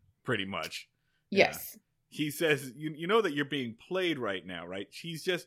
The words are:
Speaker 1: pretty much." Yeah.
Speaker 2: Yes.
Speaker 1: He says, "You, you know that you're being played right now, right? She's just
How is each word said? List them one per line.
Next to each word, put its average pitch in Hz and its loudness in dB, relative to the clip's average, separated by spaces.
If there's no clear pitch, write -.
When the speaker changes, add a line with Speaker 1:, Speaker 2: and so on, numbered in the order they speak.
Speaker 1:
pretty 104 0
much." 85 -6
Yeah. 196 8
Speaker 2:
Yes. - -6
Speaker 1:
He 147 -2
says, 139 2
"You, 151 -6
you 165 -6
know 226 6
that 175 2
you're 143 0
being 131 -4
played 180 0
right 98 -2
now, 87 -8
right? 95 -6
She's 160 -8
just 180 0